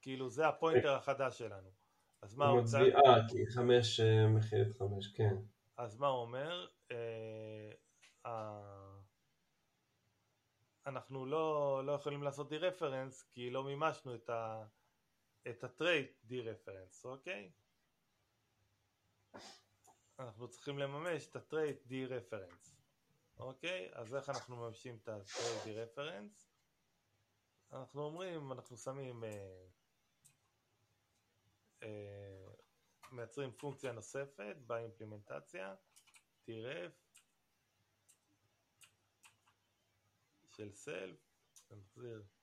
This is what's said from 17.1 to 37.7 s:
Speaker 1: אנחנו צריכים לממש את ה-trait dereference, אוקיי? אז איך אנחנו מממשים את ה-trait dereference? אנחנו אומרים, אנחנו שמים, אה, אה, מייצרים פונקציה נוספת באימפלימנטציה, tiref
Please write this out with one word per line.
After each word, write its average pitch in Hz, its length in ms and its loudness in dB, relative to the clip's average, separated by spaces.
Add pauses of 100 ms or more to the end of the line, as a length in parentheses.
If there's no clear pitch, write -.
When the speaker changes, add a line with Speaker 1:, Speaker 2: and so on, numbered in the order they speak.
Speaker 1:
אנחנו 120 280 -12
צריכים 139 320 -10
לממש 143 480 -4
את - 80 -16
ה-trait 139 560 -4
dereference, 123 760 -8 (680)
אוקיי? 165 540 -8
אז 117 220 -10
איך 135 140 -4
אנחנו 123 260 -6
מממשים 117 480 -10
את - 40 -14
ה-trait 110 600 -6
dereference? 143 800 -10 (1200)
אנחנו 135 340 -12
אומרים, 160 460 -8
אנחנו 123 260 -12
שמים, 131 460 -8
אה, 98 420 -10 (2250)
אה, 101 640 -12 (640)
מייצרים 127 400 -8
פונקציה 135 400 -8
נוספת 139 640 -8 (120)
באימפלימנטציה, 117 1080 -8 (720)
tiref 135 760 -10 (3250)